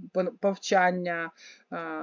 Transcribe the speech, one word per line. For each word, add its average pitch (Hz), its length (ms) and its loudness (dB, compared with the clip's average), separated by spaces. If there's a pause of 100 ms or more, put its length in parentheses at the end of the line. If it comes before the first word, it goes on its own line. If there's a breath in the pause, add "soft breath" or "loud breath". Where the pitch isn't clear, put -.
(140)
пон-, 185 260 0
повчання, 180 920 2 (380 loud breath)
а, 175 80 -8 (260)